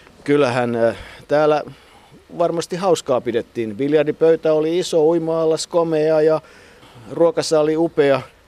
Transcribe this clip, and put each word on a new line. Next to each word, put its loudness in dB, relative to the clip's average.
kyllähän, 0
äh, 0
täällä 2
varmasti -4
hauskaa 0
pidettiin. -6
Biljardipöytä 0
oli 0
iso, 0
uima-allas 0
komea 0
ja 2
ruokasali 0
upea. 0